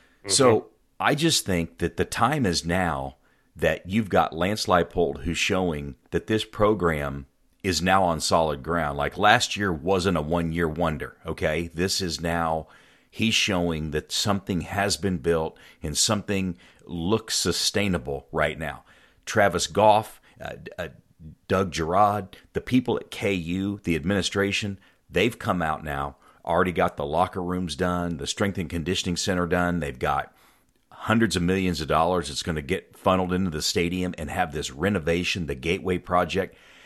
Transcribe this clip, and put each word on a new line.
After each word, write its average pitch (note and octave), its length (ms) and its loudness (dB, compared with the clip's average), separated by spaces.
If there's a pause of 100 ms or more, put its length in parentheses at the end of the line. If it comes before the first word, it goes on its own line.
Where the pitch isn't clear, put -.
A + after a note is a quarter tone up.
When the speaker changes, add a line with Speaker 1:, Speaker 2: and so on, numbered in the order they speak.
(180)
Speaker 1:
Mm-hmm. G2+ 100 -10
Speaker 2:
So A2+ 380 4 (320)
I A2+ 160 2
just D#3 300 2
think E2+ 340 -2
that E2+ 180 -2
the F2+ 80 0
time C3 400 0
is E2+ 180 0
now D#2+ 540 -2 (380)
that D#2+ 340 0
you've G#2 200 0
got F2 260 2
Lance F#2+ 320 -2
Leipold, E2+ 560 2
who's E2 140 -2
showing D#2 580 0 (160)
that - 160 -2
this A2 180 0
program D#2+ 800 0 (380)
is E2+ 180 0
now F#2 220 6
on E2 160 2
solid D#2 420 2
ground. D2+ 360 -2
Like, C#2+ 200 -2
last G#2+ 400 4
year G2 160 0
wasn't F2 440 2
a D#2 40 0
one-year E2 460 0
wonder, D#2 580 -4
okay? D#2+ 480 -2
This F#2 280 -2
is D#2 200 -4
now, E2 460 -2 (420)
he's A2 240 0
showing E2+ 580 0
that D2+ 200 -4
something G2 500 0
has G2 360 -2
been F#2 200 -2
built D#2+ 400 0 (240)
and D2 160 -6
something F#2+ 600 0 (280)
looks F2 500 -2
sustainable F2 960 -2
right D2+ 280 0
now. D2 240 -8 (420)
Travis G2 420 2
Goff, G#2 540 4 (200)
uh, - 140 -12 (220)
uh, F2 100 -6 (600)
Doug F#2+ 240 2
Girod, F#2+ 640 2 (180)
the - 100 -4
people B2 360 2
at - 120 -8
K G2+ 240 -2
U, F#2+ 520 -2
the E2+ 100 2
administration, G2 840 -2 (320)
they've F#2+ 300 0
come F#2 220 -2
out D#2 240 -2
now, C#2+ 320 -6 (260)
already F2 300 2
got E2+ 240 0
the D2 80 -4
locker F2 360 0
rooms F2+ 360 -4
done, F2 400 -2
the E2+ 100 -8
strength G2+ 300 -2
and E2 120 -6
conditioning E2+ 460 -2
center F2+ 320 0
done. F2 320 0
They've C#2+ 180 -6
got C#2 360 -2 (580)
hundreds A2+ 460 2
of E2+ 60 0
millions F#2 360 2
of D#2 80 -4
dollars D#2+ 400 2
that's C#2 160 -8
gonna D#2+ 180 -4
get D2+ 360 -6
funneled F#2 340 2
into F#2 200 0
the D2+ 100 -6
stadium F2+ 560 -2
and - 120 -8
have F2 220 -2
this D2 180 -6
renovation, F2 760 -2
the C#2 100 -6
Gateway F2 420 -2
Project. F2+ 600 -2 (280)